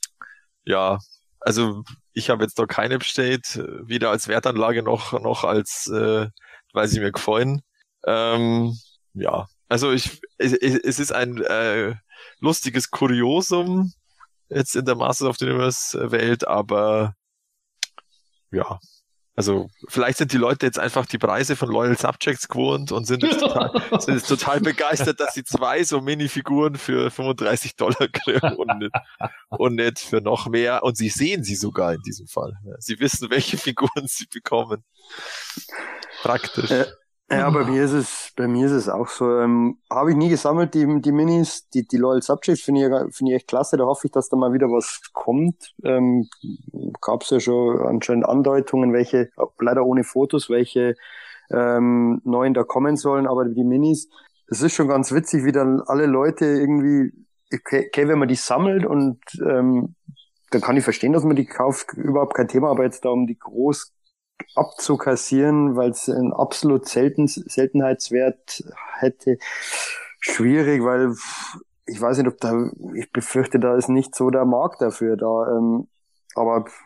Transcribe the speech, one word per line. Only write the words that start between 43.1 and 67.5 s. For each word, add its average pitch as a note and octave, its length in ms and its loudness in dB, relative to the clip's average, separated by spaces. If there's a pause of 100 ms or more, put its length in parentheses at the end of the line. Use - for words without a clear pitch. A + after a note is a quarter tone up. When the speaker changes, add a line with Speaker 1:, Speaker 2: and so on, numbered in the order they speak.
Speaker 3:
finde C3 160 0
ich B2+ 40 4
echt B2 120 -2
klasse, C3+ 300 0
da B2+ 80 2
hoffe C#3 220 0
ich, - 40 -10
dass C3 180 0
da C3 60 0
mal B2+ 160 2
wieder C3+ 140 2
was A#2+ 340 0 (140)
kommt. D#3 680 -2
Ähm, B2 440 2 (720)
gab's - 280 -2
ja C3 100 4
schon A#2+ 460 2
anscheinend A#2+ 400 0
Andeutungen, C3+ 680 2
welche, B2 360 2 (300)
leider B2 260 2
ohne B2+ 180 2
Fotos, C#3+ 460 0
welche, A#2+ 460 2 (560)
ähm, A#2+ 720 2
neuen B2+ 320 2
da A#2+ 80 2
kommen C#3+ 320 0
sollen, C#3 320 0
aber B2+ 180 0
die A#2+ 180 0
Minis, D3 460 2 (380)
es A2 160 -4
ist D#3+ 100 2
schon D3+ 140 2
ganz C3+ 240 0
witzig, D3+ 340 0
wie C#3+ 60 2
dann C3 340 2
alle C#3+ 220 2
Leute C#3+ 380 2
irgendwie, C#3+ 640 2 (420)
okay, C3+ 360 0
okay, D3 180 2
wenn D3+ 100 4
man C#3 100 4
die C3 60 2
sammelt F3+ 540 0
und, C#3 320 0 (280)
ähm, B2+ 460 2 (560)
dann A#2 120 2
kann B2 160 2
ich C3 60 4
verstehen, - 300 2
dass D#3+ 100 4
man D3+ 120 4
die C3+ 100 2
kauft, - 480 -2
überhaupt C#3 400 0
kein A#2+ 140 2
Thema, C#3 240 2
aber C3 140 2
jetzt B2 200 -4
da B2+ 40 0
um B2 180 2
die A#2 100 -6
groß - 560 -2 (640)
abzukassieren, C3+ 1200 2
weil's B2 340 0
einen B2+ 240 0
absolut C3+ 540 0
selten, C#3 400 2
Seltenheitswert C3 1400 -2 (340)